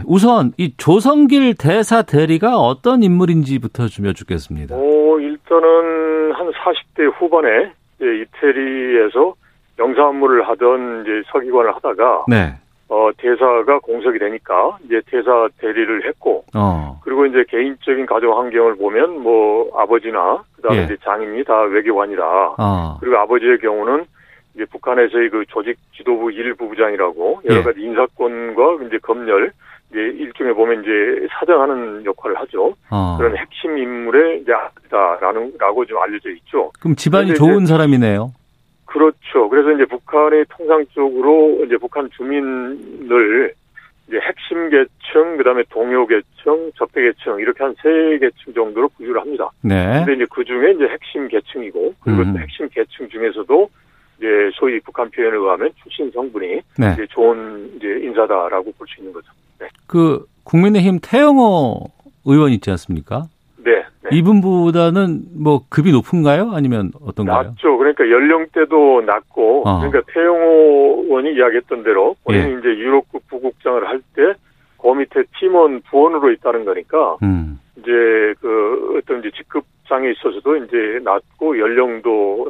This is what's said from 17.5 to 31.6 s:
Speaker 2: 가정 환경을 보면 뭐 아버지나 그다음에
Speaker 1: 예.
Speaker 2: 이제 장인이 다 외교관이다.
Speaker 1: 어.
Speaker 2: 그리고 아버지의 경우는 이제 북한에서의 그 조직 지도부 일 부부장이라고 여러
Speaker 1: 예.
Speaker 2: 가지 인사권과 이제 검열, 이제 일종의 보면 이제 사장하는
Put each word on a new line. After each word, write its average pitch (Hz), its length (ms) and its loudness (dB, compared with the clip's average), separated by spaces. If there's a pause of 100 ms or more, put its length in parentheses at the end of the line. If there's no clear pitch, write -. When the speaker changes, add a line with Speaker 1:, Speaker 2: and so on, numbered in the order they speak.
Speaker 2:
가정 113 320 0
환경을 117 380 0
보면 120 480 -2
뭐 113 560 2
아버지나 110 640 0 (140)
그다음에 110 220 0
Speaker 1:
예. 90 40 0
Speaker 2:
이제 90 180 -6
장인이 107 440 -6
다 110 160 2
외교관이다. 101 600 -2 (360)
Speaker 1:
어. 90 420 -2
Speaker 2:
그리고 123 180 0
아버지의 117 420 2
경우는 110 440 -2 (520)
이제 107 100 -10
북한에서의 120 640 0
그 107 180 -4
조직 113 300 -8 (180)
지도부 117 380 -4
일 117 220 -8
부부장이라고 104 880 -4
여러 110 140 2
Speaker 1:
예. 90 40 -4
Speaker 2:
가지 117 160 -4
인사권과 120 1080 -2
이제 110 120 -8
검열, 113 560 -2 (380)
이제 110 80 -8
일종의 123 540 -6
보면 113 280 0
이제 104 460 -2 (120)
사장하는 135 640 -2